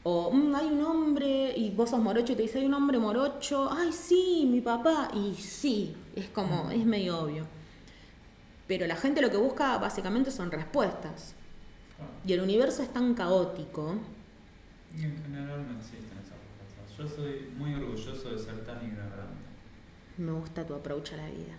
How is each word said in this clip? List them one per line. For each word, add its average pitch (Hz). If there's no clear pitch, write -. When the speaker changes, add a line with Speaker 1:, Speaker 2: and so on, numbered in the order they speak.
Speaker 1:
o, 170
"Mm, 285
hay 302
un 294
hombre", 277
y 214
vos 226
sos 247
morocho 233
y -
te 220
dice, 220
"Hay 269
un 277
hombre 277
morocho". 269
"Ay, 339
sí, 349
mi 240
papá". 254
Y 202
sí, 208
es 196
como, 180
Speaker 2:
Mm. -
Speaker 1:
es 226
medio 190
obvio. 156
Pero 180
la 165
gente 277
lo 240
que 202
busca 254
básicamente 208
son 175
respuestas. 165
Speaker 2:
Claro. 147
Speaker 1:
Y 185
el 175
universo 226
es -
tan 240
caótico. 175
Speaker 2:
Y 160
en 151
general 143
no 117
existen 110
esas -
respuestas. -
Yo 151
soy 139
muy 143
orgulloso 120
de 107
ser 110
tan 120
ignorante. 101
Speaker 1:
Me 165
gusta 160
tu 147
approach 147
a 156
la 156
vida. 160